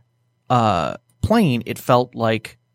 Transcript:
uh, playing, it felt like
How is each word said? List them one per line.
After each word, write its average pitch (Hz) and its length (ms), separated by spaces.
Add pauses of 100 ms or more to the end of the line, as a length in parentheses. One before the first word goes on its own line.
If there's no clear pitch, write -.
(480)
uh, 98 460 (260)
playing, 175 460
it 117 120
felt 123 360
like 113 420 (180)